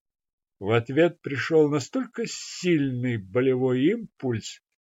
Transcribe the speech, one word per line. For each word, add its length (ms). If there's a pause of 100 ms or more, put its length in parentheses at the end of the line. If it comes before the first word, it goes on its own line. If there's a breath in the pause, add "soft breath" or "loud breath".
(600)
В 120
ответ 500
пришёл 480
настолько 560
сильный 920
болевой 680
импульс, 760 (200)